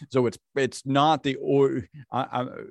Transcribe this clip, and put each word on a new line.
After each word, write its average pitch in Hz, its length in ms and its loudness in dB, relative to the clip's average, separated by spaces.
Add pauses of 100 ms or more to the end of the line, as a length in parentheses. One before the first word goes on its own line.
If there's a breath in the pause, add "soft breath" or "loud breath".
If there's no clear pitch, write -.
(120)
so 127 160 2
it's, 101 100 -4 (180)
it's 135 300 -2
not 143 380 2
the 135 200 -2
oil. 135 380 2 (300 loud breath)
I, 120 100 -2
I, 123 220 -4 (280)